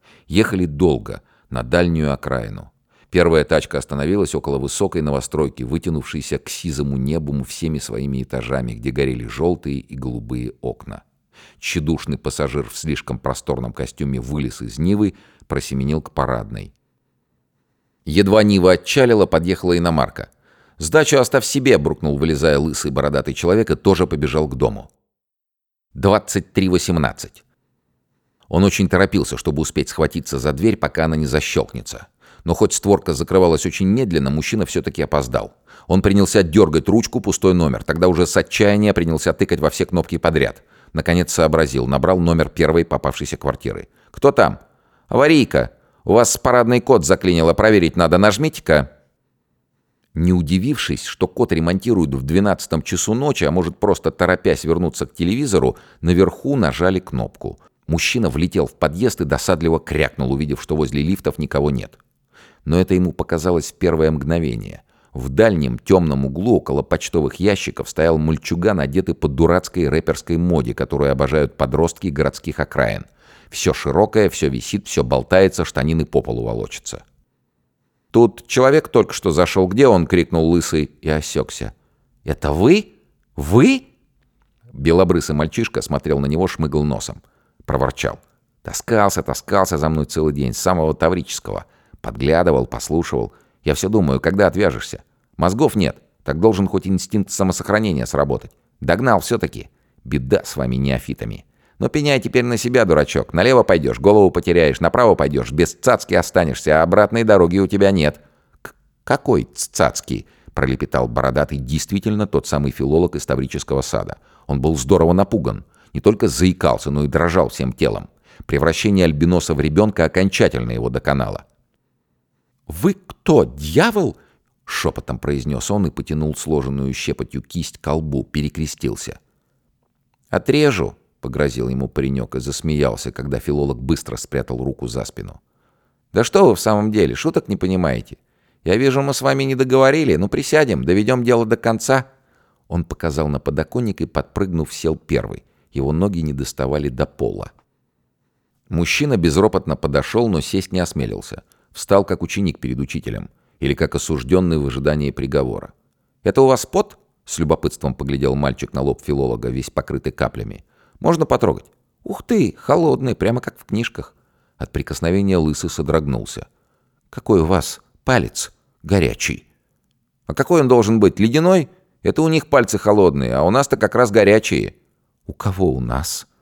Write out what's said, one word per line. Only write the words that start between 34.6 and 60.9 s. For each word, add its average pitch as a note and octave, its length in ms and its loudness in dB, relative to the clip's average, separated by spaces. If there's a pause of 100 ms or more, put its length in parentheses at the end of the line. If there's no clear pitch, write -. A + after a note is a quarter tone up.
всё-таки - 380 -4
опоздал. B1+ 500 -4 (340)
Он F#2 140 2
принялся G2 420 4
дёргать D#2+ 460 2
ручку, G#2+ 320 0
пустой F#2+ 320 2
номер. D#2+ 300 0
Тогда E2 240 -2
уже F2 180 2
с - 100 -2
отчаяния G#2 580 2
принялся E2 380 0
тыкать F2 280 -2
во D2+ 100 0
все - 160 -4
кнопки E2+ 320 -2
подряд. D2+ 460 -2 (280)
Наконец E2+ 400 0
сообразил, D#2 560 2
набрал C#2 320 2
номер E2 300 2
первой E2 340 2
попавшейся - 540 -6
квартиры. - 500 -8 (220)
«Кто - 220 2
там?» G2 280 2 (480)
«Аварийка! C3 640 2 (320)
У - 100 2
вас A2+ 240 4
парадный B2 440 2
код A2 240 4
заклинило, E2+ 480 4
проверить G#2 420 4
надо. E2+ 220 4
Нажмите-ка». G2 720 2 (1200)
Не E2+ 180 2
удивившись, F2+ 720 0
что - 220 -4
код - 240 -2
ремонтируют E2+ 640 0
в C2+ 80 -2
двенадцатом E2 640 0
часу F#2 320 -4
ночи, C3+ 300 -2
а D2 60 2
может, F2 280 0
просто F#2 320 0
торопясь F2 520 0
вернуться E2 440 -2
к - 80 -20
телевизору, F#2 600 0 (260)
наверху F2+ 540 2
нажали F2+ 440 2
кнопку. - 600 -8 (280)
Мужчина E2+ 420 0
влетел D#2 380 0
в - 80 -20
подъезд F2 460 -2
и E2+ 40 -4
досадливо D#2+ 540 0
крякнул, C#2+ 520 -4
увидев, C#2 300 -4
что - 140 -6
возле C#2+ 260 -2